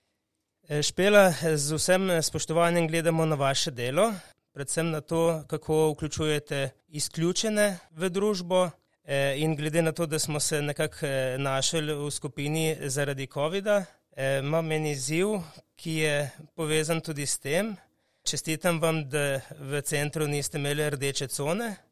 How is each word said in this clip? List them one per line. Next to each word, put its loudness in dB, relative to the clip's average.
Eh, -2
Špela, 6
z 0
vsem 2
spoštovanjem 2
gledamo 2
na 2
vaše 0
delo, 0
predvsem -4
na -2
to, 0
kako 2
vključujete -2
izključene 0
v -2
družbo, 0
eh, 0
in 0
glede 0
na 2
to, -2
da -2
smo -2
se 0
nekako, -4
eh, -2
našli 0
v -4
skupini -2
zaradi -2
covida, 0
eh, 0
imam 0
en 0
izziv, 0
ki -8
je 0
povezan 0
tudi -6
s -2
tem. -2
Čestitam 0
vam, 0
da -2
v -6
centru -2
niste -2
imeli 0
rdeče -2
cone. -4